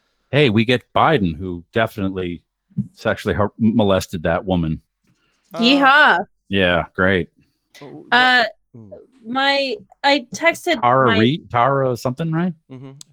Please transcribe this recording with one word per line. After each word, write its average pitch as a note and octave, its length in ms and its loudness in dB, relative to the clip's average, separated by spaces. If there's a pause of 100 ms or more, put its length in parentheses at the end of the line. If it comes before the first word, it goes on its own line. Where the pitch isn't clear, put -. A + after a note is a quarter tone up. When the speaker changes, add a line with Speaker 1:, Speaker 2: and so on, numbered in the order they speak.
(300)
Speaker 1:
Hey, C#3 200 2
we A2 140 2
get B2 280 -2
Biden, A2 440 2
who F2+ 360 -10
definitely F#2+ 680 -4 (500)
sexually G#2 420 -4
har-, G#2 240 -2
molested G2+ 680 0
that F2 200 -2
woman. E2 380 -2 (720)
Speaker 2:
Uh, D#3+ 60 -6
Speaker 3:
Yeehaw. C4+ 680 4 (220)
Speaker 1:
Yeah, F2+ 360 2 (100)
great. F#2 360 0 (500)
Speaker 2:
oh, D3 320 -18
Speaker 3:
Uh, B3 320 4 (320)
Speaker 2:
mm. A2 140 -20 (340)
Speaker 3:
my, C4+ 520 -2 (280)
I C#4 300 0
texted E4 480 -2
Speaker 1:
Tara B2+ 240 4
Speaker 3:
my A#2 120 2
Speaker 1:
Reid, B2 320 0
Tara B2+ 460 0
something, C3 360 -6
right? E3+ 200 -2 (180)
Speaker 2:
Mm-hmm. C3+ 220 -18 (200)